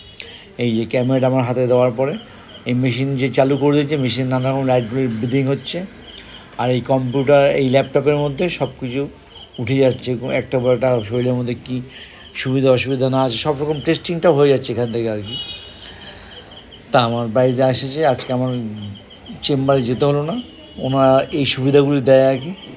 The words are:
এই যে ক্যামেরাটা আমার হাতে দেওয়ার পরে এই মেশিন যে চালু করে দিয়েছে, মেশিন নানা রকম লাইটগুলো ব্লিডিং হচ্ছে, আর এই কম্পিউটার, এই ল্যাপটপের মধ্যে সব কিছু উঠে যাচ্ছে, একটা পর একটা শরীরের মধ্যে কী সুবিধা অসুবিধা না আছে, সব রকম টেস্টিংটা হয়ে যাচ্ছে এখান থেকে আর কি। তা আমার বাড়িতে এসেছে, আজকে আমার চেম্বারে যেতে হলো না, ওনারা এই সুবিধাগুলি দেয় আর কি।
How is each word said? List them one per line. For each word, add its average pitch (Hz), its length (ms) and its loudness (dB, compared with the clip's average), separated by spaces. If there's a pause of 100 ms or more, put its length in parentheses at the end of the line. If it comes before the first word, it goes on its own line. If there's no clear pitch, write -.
(580)
এই 120 180 0
যে 113 80 0
ক্যামেরাটা 127 420 0
আমার 131 180 2
হাতে 127 220 0
দেওয়ার 123 260 4
পরে 135 240 -2 (500)
এই 123 80 -2
মেশিন 131 420 0
যে 131 120 0
চালু 135 280 2
করে 143 200 2
দিয়েছে, 147 200 0
মেশিন 127 300 -2
নানা 127 240 0
রকম 135 160 -2
লাইটগুলো 127 420 0
ব্লিডিং 120 380 -2
হচ্ছে, 165 400 -4 (720)
আর 123 120 0
এই 127 100 2
কম্পিউটার, 135 720 4
এই 143 180 2
ল্যাপটপের 135 480 2
মধ্যে 147 320 -2
সব 143 200 -4 (120)
কিছু 131 280 -6 (500)
উঠে 123 180 -2
যাচ্ছে, 127 400 0 (160)
একটা 131 260 -2
পর 127 160 2
একটা 123 340 0
শরীরের 123 260 -2
মধ্যে 123 200 -4 (100)
কী 127 160 -6 (540)
সুবিধা 135 360 2
অসুবিধা 127 400 2
না 131 120 2
আছে, 120 140 -2
সব 147 260 -2
রকম 151 180 -2
টেস্টিংটা 165 500 0
হয়ে 143 200 6
যাচ্ছে 127 220 0
এখান 117 200 -2
থেকে 113 180 -2
আর 107 80 -4
কি। 104 180 -10 (1600)
তা 135 80 4
আমার 117 280 0
বাড়িতে 127 340 2
এসেছে, 131 440 0
আজকে 127 260 -2
আমার 127 220 -2 (880)
চেম্বারে 135 400 2
যেতে 120 220 0
হলো 143 180 2
না, 202 200 -6 (340)
ওনারা 135 560 2
এই 165 120 0
সুবিধাগুলি 139 560 2
দেয় 131 280 6
আর 135 100 0
কি। 160 160 -10 (220)